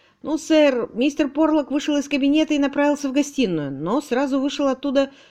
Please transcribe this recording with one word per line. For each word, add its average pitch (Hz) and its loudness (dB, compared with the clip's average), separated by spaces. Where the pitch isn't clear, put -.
Ну, 302 -4
сэр, 294 2
мистер 277 0
Порлок 302 0
вышел 294 -2
из 277 -2
кабинета 285 2
и 294 0
направился 285 0
в 262 -4
гостиную, 196 -2
но 160 -4
сразу 269 -2
вышел 285 -2
оттуда 269 -2